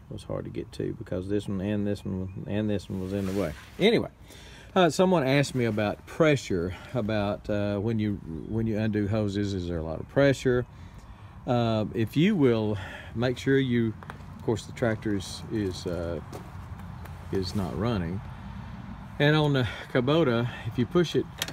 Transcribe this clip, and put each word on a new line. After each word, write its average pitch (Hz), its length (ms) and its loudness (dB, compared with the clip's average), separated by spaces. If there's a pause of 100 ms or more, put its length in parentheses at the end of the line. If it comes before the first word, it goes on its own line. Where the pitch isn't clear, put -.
(100)
was 113 140 -12
hard 50 200 -6
to - 60 -10
get - 220 -8
to - 260 -4
because 92 300 -6
this 101 200 -2
one 98 120 -2
and 104 260 0
this 101 180 -4
one 95 420 -6
and 104 240 0
this 101 180 -2
one 95 120 -6
was 92 120 -4
in 98 140 -2
the 95 140 -2
way. 80 120 0 (260)
Anyway, 190 300 4 (680)
uh, 180 160 6
someone 180 360 4
asked 139 280 4
me 127 100 2
about 107 420 0
pressure, 101 680 2 (200)
about, 101 560 0
uh, 104 280 0
when 113 200 0
you, 107 160 0 (340)
when 113 180 0
you 110 120 0
undo 107 300 2
hoses, 101 460 0
is 90 140 -2
there 87 100 -2
a 78 40 -4
lot 80 160 -4
of - 100 -10
pressure? 131 580 4 (800)
Uh, 117 480 4
if 110 220 0
you 190 200 4
will 110 400 4 (380)
make 123 240 0
sure 135 200 4
you, 120 360 2 (420)
of - 80 -14
course, 110 220 0
the - 60 -12
tractor 110 440 0
is, - 260 -6 (100)
is, 98 340 -2
uh, 85 340 -4 (1120)
is 95 220 -2
not 87 240 -2
running. 95 420 0 (960)
And 147 160 6
on 147 200 4
the 127 120 4 (260)
Kubota, 127 560 4 (180)
if 113 120 -8
you 120 60 4
push 170 320 2
it 127 80 2 (280)